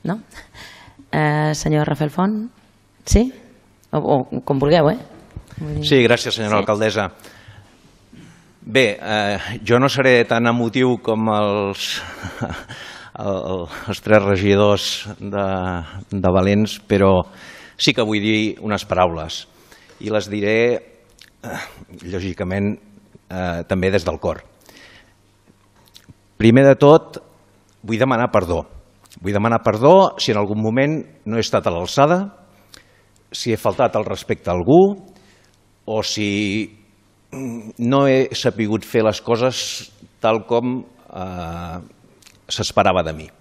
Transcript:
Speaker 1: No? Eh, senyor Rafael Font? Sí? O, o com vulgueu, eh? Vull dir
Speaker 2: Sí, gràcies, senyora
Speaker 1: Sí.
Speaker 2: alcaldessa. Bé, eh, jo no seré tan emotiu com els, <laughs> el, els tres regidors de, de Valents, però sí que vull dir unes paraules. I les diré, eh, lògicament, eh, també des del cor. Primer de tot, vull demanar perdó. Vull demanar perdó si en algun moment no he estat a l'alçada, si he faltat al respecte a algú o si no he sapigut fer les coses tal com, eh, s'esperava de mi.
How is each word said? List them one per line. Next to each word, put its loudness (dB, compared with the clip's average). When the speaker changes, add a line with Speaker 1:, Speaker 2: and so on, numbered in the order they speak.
Speaker 1:
No? -6
Eh, 0
senyor 0
Rafael -2
Font? -2
Sí? 2
O, -2
o 0
com -2
vulgueu, 4
eh? -4
Vull -8
dir -4
Speaker 2:
Sí, 6
gràcies, 2
senyora -2
Speaker 1:
Sí. 2
Speaker 2:
alcaldessa. 0
Bé, 2
eh, -4
jo 4
no 4
seré 4
tan 0
emotiu 0
com -2
els, -2
<laughs> -14
el, -4
els -6
tres 6
regidors 4
de, -6
de 0
Valents, 2
però 4
sí 0
que 0
vull -2
dir 0
unes -4
paraules. -2
I -8
les -4
diré, 0
eh, -12
lògicament, -4
eh, -6
també 0
des 0
del -4
cor. -4
Primer 6
de 8
tot, 6
vull -4
demanar 0
perdó. 0
Vull -4
demanar 0
perdó 4
si -2
en 0
algun -2
moment 0
no -4
he 0
estat -2
a -2
l'alçada, 2
si -4
he -2
faltat 0
al -2
respecte -8
a 0
algú 6
o -4
si -4
no -2
he 2
sapigut -2
fer 0
les 0
coses -4
tal 0
com, -2
eh, -10
s'esperava 0
de -6
mi. -16